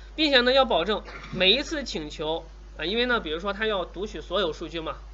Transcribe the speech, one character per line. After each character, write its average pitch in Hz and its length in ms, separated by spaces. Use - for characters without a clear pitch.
并 302 160
且 247 120
呢 247 100
要 269 140
保 175 180
证 196 180
每 185 180
一 262 120
次 294 200
请 156 280
求 160 340
啊， 156 80
因 208 140
为 247 80
呢 233 140
比 160 100
如 165 100
说 196 140
它 220 120
要 196 200
读 185 200
取 160 140
所 165 180
有 170 140
数 160 160
据 165 120
嘛， 156 160